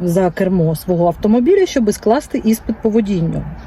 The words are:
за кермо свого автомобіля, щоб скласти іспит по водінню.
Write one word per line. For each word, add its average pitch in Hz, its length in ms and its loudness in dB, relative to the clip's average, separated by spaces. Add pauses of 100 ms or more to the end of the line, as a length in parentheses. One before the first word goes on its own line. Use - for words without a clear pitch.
за 175 280 2
кермо 175 460 0
свого 170 300 -2
автомобіля, 247 600 2
щоб 220 260 0
скласти 240 520 -2
іспит 220 380 -2
по 226 60 0
водінню. 190 540 -2 (240)